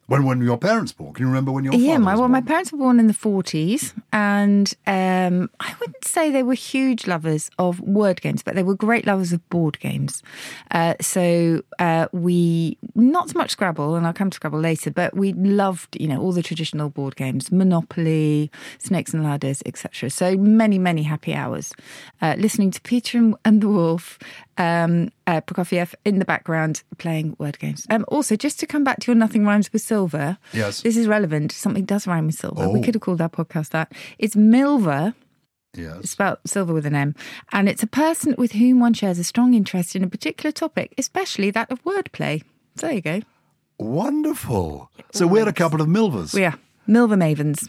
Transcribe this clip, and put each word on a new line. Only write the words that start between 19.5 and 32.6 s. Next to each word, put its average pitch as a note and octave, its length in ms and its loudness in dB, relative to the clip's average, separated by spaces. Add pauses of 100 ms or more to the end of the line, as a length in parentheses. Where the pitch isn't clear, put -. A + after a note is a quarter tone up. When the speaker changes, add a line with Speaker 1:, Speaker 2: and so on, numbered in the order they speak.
Speaker 2:
et - 140 -10
cetera. - 320 -10
So F#3 260 0
many, G#3+ 440 4
many E3+ 240 0
happy D3+ 300 -4
hours, C#3 380 -6 (480)
uh, D#3 160 0
listening G3+ 360 0
to - 80 -12
Peter - 360 -2
and, A#3 280 4
and G#3+ 160 6
the G#3 80 2
Wolf, E3+ 500 0 (400)
um, E3+ 520 2 (180)
uh, E3 120 0
Prokofiev F3 540 -4 (100)
in G3 140 0
the F#3+ 60 2
background D#3+ 580 -2 (160)
playing D#3+ 400 -4
word D3 220 -8
games. D3 280 -8
Um, G#3+ 200 0
also, C#4 280 0
just D4 240 -4
to D4+ 60 -6
come D4 180 0
back C4 160 0
to - 120 -12
your A#3 40 4
Nothing A3 300 2
Rhymes G#3 260 2
with G#3+ 80 0
Silver, G#3+ 200 -2 (520)
Speaker 1:
Yes. G#2 300 -4
Speaker 2:
this A3+ 160 2
is A3+ 80 2
relevant. F3 460 0
Something G3 340 -2
does G3+ 200 -2
rhyme E3 200 0
with D#3+ 80 0
silver. - 340 -4